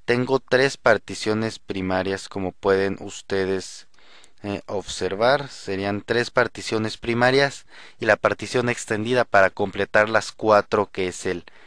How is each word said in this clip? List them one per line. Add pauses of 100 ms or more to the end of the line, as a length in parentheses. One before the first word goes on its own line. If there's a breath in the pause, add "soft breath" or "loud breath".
tengo
tres
particiones
primarias,
como
pueden
ustedes, (540 soft breath)
eh,
observar.
Serían
tres
particiones
primarias (320 loud breath)
y
la
partición
extendida
para
completar
las
cuatro
que
es
el (220 soft breath)